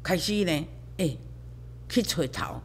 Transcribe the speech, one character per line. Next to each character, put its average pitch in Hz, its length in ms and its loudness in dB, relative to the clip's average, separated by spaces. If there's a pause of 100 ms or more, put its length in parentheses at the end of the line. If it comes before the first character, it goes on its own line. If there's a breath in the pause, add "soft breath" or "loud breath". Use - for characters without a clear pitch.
开 185 140 4
始 208 260 4
呢， 160 240 2 (300)
欸， 156 200 2 (680)
去 240 160 4
找 156 240 0
头 120 380 -4